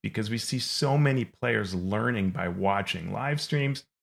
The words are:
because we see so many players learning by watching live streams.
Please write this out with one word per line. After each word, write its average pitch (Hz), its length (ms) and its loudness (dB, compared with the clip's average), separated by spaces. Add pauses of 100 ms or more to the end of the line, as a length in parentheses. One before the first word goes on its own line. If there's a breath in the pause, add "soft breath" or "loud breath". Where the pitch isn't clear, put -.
because 107 280 -2
we 117 80 -2
see 131 200 -4
so 139 400 2
many 135 260 4
players 107 500 -2
learning 101 560 0
by 90 180 -2
watching 95 640 0
live 139 280 -2
streams. 139 440 -2 (180)